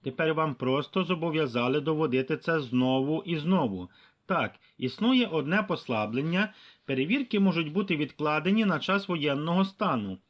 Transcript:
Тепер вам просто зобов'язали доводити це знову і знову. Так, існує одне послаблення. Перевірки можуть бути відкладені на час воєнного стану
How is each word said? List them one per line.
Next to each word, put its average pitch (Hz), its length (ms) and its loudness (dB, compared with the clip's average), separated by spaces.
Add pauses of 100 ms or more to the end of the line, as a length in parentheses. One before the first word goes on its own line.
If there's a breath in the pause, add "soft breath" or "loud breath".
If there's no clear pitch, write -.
Тепер 160 320 -2
вам 151 200 0
просто 139 500 0
зобов'язали 151 760 0
доводити 151 560 0
це 165 240 -2
знову 131 640 0
і 170 100 -2
знову. 143 540 0 (360 soft breath)
Так, 143 280 -2 (240 soft breath)
існує 233 480 2
одне 165 360 0
послаблення. 156 880 -2 (320 loud breath)
Перевірки 196 560 0
можуть 165 320 2
бути 190 240 -2
відкладені 151 680 0
на 175 140 2
час 196 300 0
воєнного 160 560 0
стану 127 540 -2 (120)